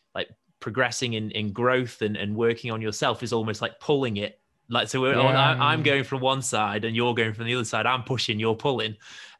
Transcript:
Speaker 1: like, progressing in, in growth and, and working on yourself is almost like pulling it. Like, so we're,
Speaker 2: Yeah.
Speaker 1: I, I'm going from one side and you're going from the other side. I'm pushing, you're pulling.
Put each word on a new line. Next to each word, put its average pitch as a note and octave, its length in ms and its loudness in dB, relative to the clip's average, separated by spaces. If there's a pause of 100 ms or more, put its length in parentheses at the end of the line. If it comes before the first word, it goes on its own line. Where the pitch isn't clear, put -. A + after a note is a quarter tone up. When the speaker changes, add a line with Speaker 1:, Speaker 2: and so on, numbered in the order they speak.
(160)
Speaker 1:
like, F#2+ 140 -6 (280)
progressing A#2+ 540 -2
in, A2 180 -4
in G#2+ 220 -4
growth B2 500 0
and, G#2+ 140 0
and G2+ 180 -4
working A#2 380 0
on A2 100 -6
yourself A2 400 -2
is B2 100 -6
almost A2 300 -2
like - 160 -6
pulling C3+ 380 0
it. G#2 240 -6 (280)
Like, A#2 200 0
so C3 120 -2
we're, C3 140 2
Speaker 2:
Yeah. C3 400 4
Speaker 1:
I, C#3 180 4
I'm D#3 120 2
going C#3 180 4
from C3 180 -4
one C3 220 2
side G#2+ 420 0
and A2+ 120 -2
you're A#2+ 180 2
going A2 200 0
from A#2 120 -8
the A#2 80 0
other B2 100 0
side. G#2+ 220 0
I'm B2 160 0
pushing, A2+ 380 -2
you're A2+ 160 2
pulling. A2 400 -2 (440)